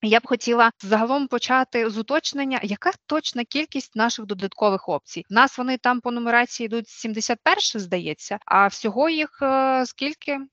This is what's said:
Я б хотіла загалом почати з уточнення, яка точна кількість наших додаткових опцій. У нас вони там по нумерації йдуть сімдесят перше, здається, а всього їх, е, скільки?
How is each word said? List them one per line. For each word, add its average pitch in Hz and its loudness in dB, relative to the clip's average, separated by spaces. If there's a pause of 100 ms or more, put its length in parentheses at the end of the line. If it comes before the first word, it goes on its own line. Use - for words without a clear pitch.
Я 220 4
б - -18
хотіла 233 2 (100)
загалом 226 2
почати 247 0
з 208 -6
уточнення, 269 -2
яка 202 -2 (140)
точна 294 -4
кількість - -6
наших 226 0
додаткових 196 -2
опцій. 165 -6
У 190 -8
нас 254 4
вони 254 -2
там 247 0
по 247 -4
нумерації 240 0
йдуть 226 -4
сімдесят 226 -6
перше, 320 2
здається, 175 -6
а 196 4
всього 233 0
їх, 311 -4
е, 269 2
скільки? 277 -6 (140)